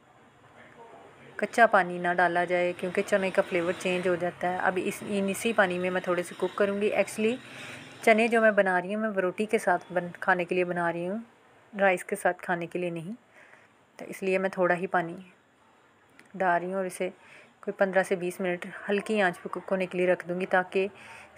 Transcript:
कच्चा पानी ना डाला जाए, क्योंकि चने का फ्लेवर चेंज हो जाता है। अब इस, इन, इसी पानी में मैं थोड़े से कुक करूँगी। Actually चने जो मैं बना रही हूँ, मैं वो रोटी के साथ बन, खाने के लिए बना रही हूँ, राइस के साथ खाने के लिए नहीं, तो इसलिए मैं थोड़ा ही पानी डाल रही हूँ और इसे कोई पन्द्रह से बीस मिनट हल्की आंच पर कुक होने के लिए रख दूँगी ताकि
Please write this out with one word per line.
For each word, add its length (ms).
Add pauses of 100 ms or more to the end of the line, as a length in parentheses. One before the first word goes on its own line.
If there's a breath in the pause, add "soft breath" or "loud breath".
(1400)
कच्चा 280
पानी 320
ना 160
डाला 300
जाए, 280
क्योंकि 300
चने 280
का 120
फ्लेवर 300
चेंज 360
हो 80
जाता 320
है। 120
अब 180
इस, 240
इन, 260
इसी 240
पानी 260
में 120
मैं 160
थोड़े 160
से 120
कुक 200
करूँगी। 400
Actually 420 (680 loud breath)
चने 240
जो 120
मैं 140
बना 240
रही 140
हूँ, 100
मैं 60
वो 120
रोटी 260
के 120
साथ 340
बन, 180 (120)
खाने 220
के 100
लिए 100
बना 260
रही 160
हूँ, 160 (500)
राइस 300
के 140
साथ 260
खाने 240
के 120
लिए 120
नहीं, 240 (840 loud breath)
तो 60
इसलिए 340
मैं 120
थोड़ा 240
ही 120
पानी 300 (1200)
डाल 240
रही 100
हूँ 80
और 80
इसे 220 (540 loud breath)
कोई 100
पन्द्रह 300
से 140
बीस 240
मिनट 260 (220)
हल्की 320
आंच 180
पर 100
कुक 220
होने 160
के 120
लिए 80
रख 200
दूँगी 220
ताकि 400 (500 loud breath)